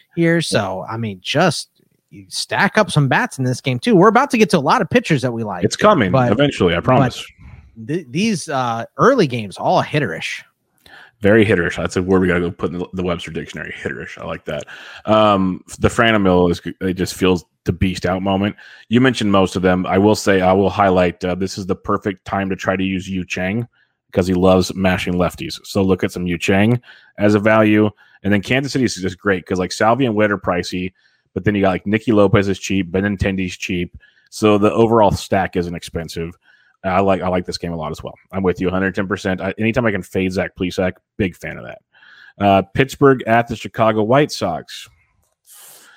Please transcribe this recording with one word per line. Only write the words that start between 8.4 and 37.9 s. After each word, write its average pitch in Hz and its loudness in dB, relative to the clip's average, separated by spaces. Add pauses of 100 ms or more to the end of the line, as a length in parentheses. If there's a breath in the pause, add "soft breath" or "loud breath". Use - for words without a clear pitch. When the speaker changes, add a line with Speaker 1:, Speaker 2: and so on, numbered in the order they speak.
Speaker 1:
uh, 120 -4 (120)
early 214 4
games, 113 -6
all 151 0
hitterish. 101 -6 (800 loud breath)
Speaker 2:
Very 104 6
hitterish. 87 0
That's 87 -6
a 95 0
word 92 2
we 92 2
gotta 87 0
go 87 -4
put 90 -8
in 87 -10
the, 90 -8
the 92 -8
Webster 85 -6
Dictionary. 78 -12
Hitterish. - -12
I - -12
like 82 -12
that. 76 -8 (400 loud breath)
Um, 104 2 (160)
the 104 2
Franmil 95 4
is, 85 -4 (200)
it 92 -2
just 90 -4
feels 92 0 (180)
the - 0
beast 90 -4
out 92 -2
moment. 98 -2 (320 loud breath)
You 117 2
mentioned 120 2
most 98 2
of 92 -2
them. 90 2
I 92 0
will 104 4
say, 98 2
I 92 4
will 95 2
highlight, 92 2
uh, 90 -2
this 92 -6
is 98 -8
the 92 -4
perfect 101 -6
time 98 -4
to 92 -4
try 95 -2
to 95 -2
use 95 -4
Yu 92 -6
Chang 98 -4 (460)
'cause 90 0
he 95 0
loves 92 4
mashing 92 -2
lefties. - -4
So - -4
look 95 2
at 98 -4
some 90 -8
Yu 87 -4
Chang 107 2 (380 loud breath)
as 104 2
a 104 2
value. 107 4 (340 soft breath)
And 98 0
then 101 2
Kansas 131 -2
City 135 0
is 98 -2
just 90 -6
great 95 -2
'cause, 95 -4
like, 90 -4
Salvi 120 0
and 113 -2
Witt 107 2
are 101 -2
pricey, 92 -4 (420)
but 92 -8
then 104 2
you 98 0
got, 95 4
like, 90 -2
Nicky 110 0
Lopez 101 4
is 92 -4
cheap, 95 -4
Benintendi's 95 -2
cheap. - -8 (320 soft breath)
So 107 2
the 101 4
overall 110 4
stack 92 -4
isn't 87 -4
expensive. 85 -10 (480 soft breath)
I 92 0
like, 98 2
I 90 -4
like 90 -2
this 85 -10
game 87 -8
a 85 -6
lot 78 -8